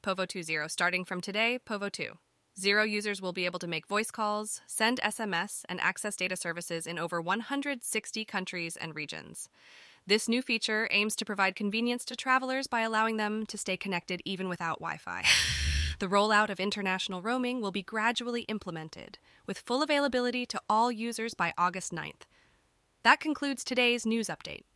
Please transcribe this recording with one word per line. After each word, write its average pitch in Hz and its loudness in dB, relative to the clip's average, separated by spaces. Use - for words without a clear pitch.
Povo 190 0
two 180 -6
zero. 156 -2
Starting 180 2
from 180 -4
today, 220 0
Povo 202 -4
two 123 -6
zero 202 6
users 208 -2
will 185 -2
be 180 0
able 175 -2
to 175 -4
make 165 -4
voice 208 2
calls, 214 -2
send 226 2
S - 0
M 214 -2
S, 180 -4
and 180 -4
access 202 0
data 185 -2
services 170 -4
in 170 -6
over 170 -2
one 180 2
hundred 277 -2
sixty - -4
countries 180 -4
and 160 -8
regions. - -8
This 214 4
new 240 2
feature 220 0
aims 208 2
to - -4
provide 196 2
convenience 226 0
to - -8
travelers 262 2
by 233 2
allowing 220 2
them 214 0
to - -10
stay 185 -2
connected 180 -2
even 185 -2
without 170 -2
Wi-Fi. 156 -6
<laughs> - 0
The 196 -2
rollout 208 6
of 190 -4
international 185 -2
roaming 247 0
will 196 -2
be 196 -2
gradually 233 0
implemented, 170 -8
with 196 -4
full 254 0
availability 254 2
to - -6
all 226 6
users 226 -4
by 170 0
August 175 0
ninth. 156 -8
That 262 8
concludes 277 0
today's 240 4
news 226 0
update. - -10